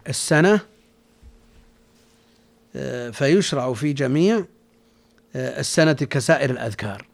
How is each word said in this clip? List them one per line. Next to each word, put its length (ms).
السنة، 500
آه، 340
فيشرع 640
في 200
جميع، 520
آه، 240
السنة 340
كسائر 560
الأذكار 640